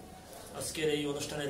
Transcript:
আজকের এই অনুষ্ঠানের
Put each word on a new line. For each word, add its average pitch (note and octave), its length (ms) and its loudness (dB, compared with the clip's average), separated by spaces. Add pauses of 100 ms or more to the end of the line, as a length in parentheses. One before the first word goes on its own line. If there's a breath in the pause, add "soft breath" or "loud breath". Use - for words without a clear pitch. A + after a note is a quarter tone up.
(580)
আজকের D#3 320 2
এই D3 160 4
অনুষ্ঠানের C#3+ 440 0